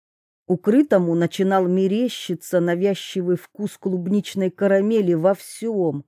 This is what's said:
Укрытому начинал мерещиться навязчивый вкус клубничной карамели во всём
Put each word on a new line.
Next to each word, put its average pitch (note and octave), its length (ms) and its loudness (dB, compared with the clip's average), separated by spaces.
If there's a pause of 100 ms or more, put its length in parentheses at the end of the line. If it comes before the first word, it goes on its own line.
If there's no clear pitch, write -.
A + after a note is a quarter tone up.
(460)
Укрытому F#3 680 2
начинал F#3+ 500 0
мерещиться F#3+ 960 -2
навязчивый F3+ 760 -2
вкус - 420 -10
клубничной F#3 760 -2
карамели G3+ 640 2
во E3+ 200 2
всём F#3 720 -4